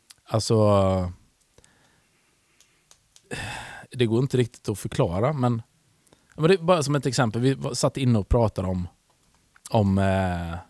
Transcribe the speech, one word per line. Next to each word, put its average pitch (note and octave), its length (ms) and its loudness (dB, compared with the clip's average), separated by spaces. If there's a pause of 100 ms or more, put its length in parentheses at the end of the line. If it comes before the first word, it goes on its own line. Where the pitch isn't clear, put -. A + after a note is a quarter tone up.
(240)
Alltså... G2+ 880 2 (2750)
Det B2 140 0
går A2+ 160 2
inte C3+ 160 -2
riktigt - 320 -2
att G#2 100 -4
förklara, A2 540 -2
men, B2 280 -2 (760)
men D#3 120 0
det F#3 60 6
är G3 40 0
bara E3 260 2
som C#3 120 0
ett C3+ 100 -2
exempel. A#2+ 360 0
Vi C3+ 120 4
var, C3+ 200 -8
satt C3+ 240 -2
inne B2 220 2
och F#2 100 -4
pratade G#2+ 380 0
om... F#2 200 -4 (840)
om, G2 280 2
eh, F#2 560 0 (160)